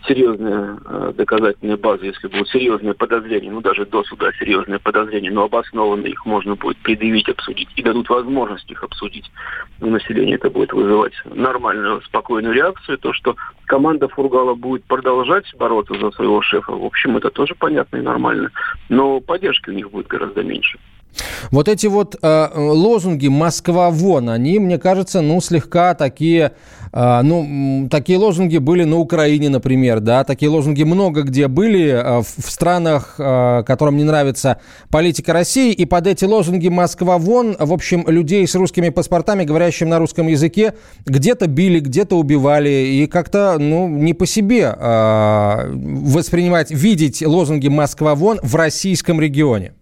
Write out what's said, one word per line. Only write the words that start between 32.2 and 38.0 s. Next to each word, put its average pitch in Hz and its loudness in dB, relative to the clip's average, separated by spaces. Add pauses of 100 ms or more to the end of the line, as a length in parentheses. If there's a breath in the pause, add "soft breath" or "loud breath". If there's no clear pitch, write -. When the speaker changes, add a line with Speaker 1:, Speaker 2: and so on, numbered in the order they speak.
Speaker 2:
в, 104 -4
в - -10
странах, 165 0
э, 123 0
которым 143 2
не 147 2
нравится 143 0 (320 loud breath)
политика 165 0
России, 220 2
и 180 2
под 175 0
эти 190 0
лозунги 185 2
«Москва 180 0
вон», 214 2
в 151 0
общем, 175 0